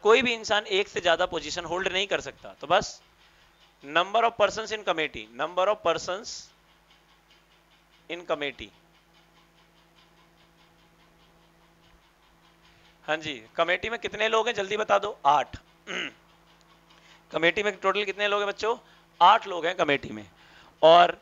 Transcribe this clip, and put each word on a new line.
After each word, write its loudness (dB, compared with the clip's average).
कोई 6
भी 0
इंसान -4
एक -2
से -10
ज्यादा 2
position -6
hold -4
नहीं -4
कर -4
सकता। -16
तो -16
बस -2
number 0
of -2
persons -2
in -8
committee, -6
number -4
of -2
persons -4
in -12
committee। -8
हाँ -4
जी, -8
committee -2
में -6
कितने -4
लोग 0
हैं -2
जल्दी -6
बता 2
दो, -8
आठ। 2
<clears throat> -16
committee 0
में -2
total -2
कितने -4
लोग 0
हैं -2
बच्चों? -4
आठ 8
लोग -6
हैं -2
committee 0
में। -12
और 8